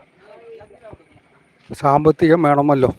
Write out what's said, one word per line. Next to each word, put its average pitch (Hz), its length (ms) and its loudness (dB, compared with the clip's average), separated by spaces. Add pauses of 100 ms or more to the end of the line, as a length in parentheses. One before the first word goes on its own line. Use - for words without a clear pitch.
(1800)
സാമ്പത്തികം 156 680 0
വേണമല്ലോ. 143 500 0